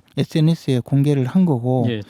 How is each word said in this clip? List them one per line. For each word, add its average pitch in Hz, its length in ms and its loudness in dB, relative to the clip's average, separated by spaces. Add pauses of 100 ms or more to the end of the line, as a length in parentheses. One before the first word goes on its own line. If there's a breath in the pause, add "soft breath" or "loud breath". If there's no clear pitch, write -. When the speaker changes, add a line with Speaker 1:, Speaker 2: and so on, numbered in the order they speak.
(160)
Speaker 1:
에스엔에스에 151 640 0
공개를 139 480 0
한 185 180 2
거고. 127 440 0
Speaker 2:
예, 110 200 -4